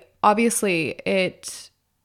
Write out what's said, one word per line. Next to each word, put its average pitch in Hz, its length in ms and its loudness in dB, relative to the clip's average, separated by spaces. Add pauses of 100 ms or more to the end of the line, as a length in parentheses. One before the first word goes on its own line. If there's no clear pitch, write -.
(220)
obviously, 202 800 2
it - 680 -4 (340)